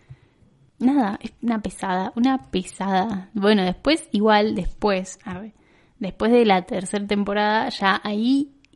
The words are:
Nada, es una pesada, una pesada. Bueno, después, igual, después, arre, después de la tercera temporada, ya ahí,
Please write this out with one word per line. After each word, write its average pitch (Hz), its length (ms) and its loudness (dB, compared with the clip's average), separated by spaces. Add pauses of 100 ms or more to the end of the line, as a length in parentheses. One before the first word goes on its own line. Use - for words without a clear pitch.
(800)
Nada, 240 440 2
es 214 100 -10 (100)
una 226 180 -2
pesada, 190 560 -4
una 262 340 0
pesada. 190 840 -4
Bueno, 202 280 2
después, 226 500 -2
igual, 214 420 2
después, 190 680 -4
arre, 196 300 -14 (440)
después 214 340 -2
de 240 120 6
la 185 180 4
tercera 196 440 -6
temporada, 208 640 0
ya 190 320 0
ahí, 240 500 0 (240)